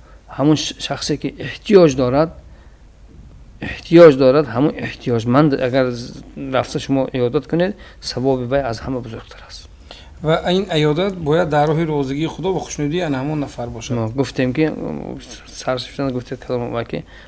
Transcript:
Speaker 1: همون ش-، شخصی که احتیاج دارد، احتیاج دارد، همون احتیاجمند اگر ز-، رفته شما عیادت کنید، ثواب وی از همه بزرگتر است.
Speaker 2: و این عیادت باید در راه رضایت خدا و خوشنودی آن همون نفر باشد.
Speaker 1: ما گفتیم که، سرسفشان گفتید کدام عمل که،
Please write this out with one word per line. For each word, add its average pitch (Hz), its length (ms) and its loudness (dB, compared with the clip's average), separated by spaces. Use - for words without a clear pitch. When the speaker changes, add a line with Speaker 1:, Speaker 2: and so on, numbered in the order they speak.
Speaker 1:
همون 147 280 2
ش-، - 220 -6
شخصی - 380 -4
که - 220 -6
احتیاج 165 580 4
دارد، 139 360 2
احتیاج 165 560 8
دارد، 135 300 4
همون 123 300 0
احتیاجمند 127 840 2
اگر 127 280 0
ز-، 120 320 -12
رفته 127 260 -2
شما 135 260 0
عیادت 127 420 -2
کنید، 180 280 -2
ثواب 127 500 -2
وی 139 60 0
از 117 220 -4
همه 131 180 -6
بزرگتر 110 480 -14
است. - 220 -20
Speaker 2:
و 151 40 -2
این 180 420 0
عیادت 156 420 0
باید 165 360 0
در 147 180 2
راه 160 180 0
رضایت 147 440 -2
خدا 175 240 -4
و 170 60 -2
خوشنودی 151 440 -4
آن 151 120 -2
همون 147 280 -4
نفر 120 240 -8
باشد. 120 280 -8
Speaker 1:
ما 113 140 -2
گفتیم 127 440 -2
که، 156 200 0
سرسفشان 131 680 -6
گفتید 123 320 -8
کدام 127 160 -4
عمل 120 220 -6
که، 160 200 -8